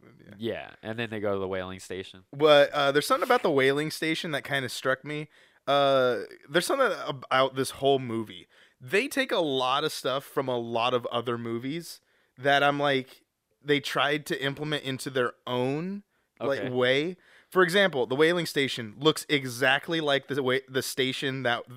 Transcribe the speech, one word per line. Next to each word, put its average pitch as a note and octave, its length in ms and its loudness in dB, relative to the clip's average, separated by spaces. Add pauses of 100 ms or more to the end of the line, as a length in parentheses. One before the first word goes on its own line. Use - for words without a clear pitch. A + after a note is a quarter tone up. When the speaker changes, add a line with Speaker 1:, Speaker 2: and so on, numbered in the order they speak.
Speaker 1:
Moon, A2+ 140 -20 (100)
yeah. - 140 -20
Speaker 2:
Yeah, F2+ 320 -6 (100)
and A2+ 160 -8
then A#2 140 -4
they A2 80 -6
go G2+ 160 0
to G2 60 -2
the F#2+ 80 -2
whaling F#2 320 -6
station. F#2 420 -12 (100)
Speaker 1:
But, C#3+ 380 6
uh, C#3 220 2
there's D3 140 2
something C#4 200 0
about B3 160 4
the F#3+ 80 2
whaling C#3 400 4
station D#3+ 400 -4
that C#3 140 -4
kinda C#3 240 -4
struck C3 360 -4
me. D3+ 240 -10 (380)
Uh, C3+ 540 4 (280)
there's E3+ 180 0
something C4 260 2 (120)
about C3 520 0
this C3 140 -2
whole C#3 280 2
movie. A2+ 480 -8 (340)
They F#3 280 -2
take C4 240 -2
a G#3+ 80 2
lot C3+ 420 0
of D3+ 100 -2
stuff C3+ 320 -4
from C#3 240 -4
a B2 80 -2
lot A#2 380 0
of A#2+ 120 0
other A#2+ 300 -4
movies A#2+ 640 -8 (380)
that C#3 240 4
I'm C#3+ 160 2
like, C#3 440 -2 (400)
they C#3+ 180 2
tried C#3+ 460 -2
to E3 160 -4
implement C#3+ 420 -4
into C3+ 260 -6
their B2+ 220 0 (160)
own, D3 560 -4 (360)
like, B2+ 200 -2
Speaker 2:
Okay. G2+ 100 -4
Speaker 1:
way. C3 460 0 (340)
For F#3 140 4
example, E3+ 420 4
the B2 80 -2
whaling D#3+ 320 4
station B2 520 -2
looks D3+ 300 2
exactly C#3 720 0
like C#3 280 0
the C#3+ 140 -2
wa-, B2+ 160 2 (100)
the C3 140 -2
station C3 600 -4
that, A#2+ 220 -2 (120)